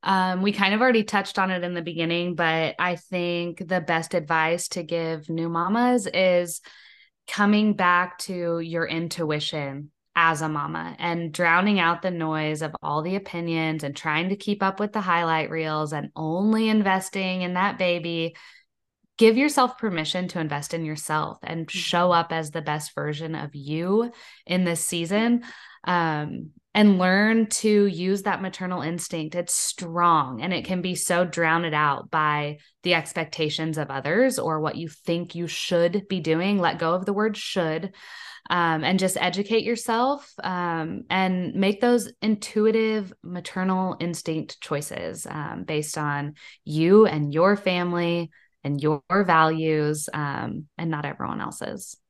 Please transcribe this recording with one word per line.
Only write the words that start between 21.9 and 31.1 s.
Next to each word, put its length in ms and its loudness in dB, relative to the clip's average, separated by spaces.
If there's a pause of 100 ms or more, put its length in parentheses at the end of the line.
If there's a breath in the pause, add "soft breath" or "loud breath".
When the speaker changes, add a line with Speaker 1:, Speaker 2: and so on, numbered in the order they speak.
Speaker 1:
up 220 2
as 180 -4
the 120 -6
best 320 -4
version 400 -4
of 200 -8
you 560 -2 (360 loud breath)
in 180 2
this 200 -2
season, 600 0 (400 loud breath)
um, 680 -2 (240)
and 240 8
learn 500 4
to 380 4
use 360 0
that 180 -2
maternal 400 -6
instinct. 540 -6
It's 200 -4
strong 880 2
and 140 -2
it 100 -4
can 160 -4
be 140 -2
so 300 2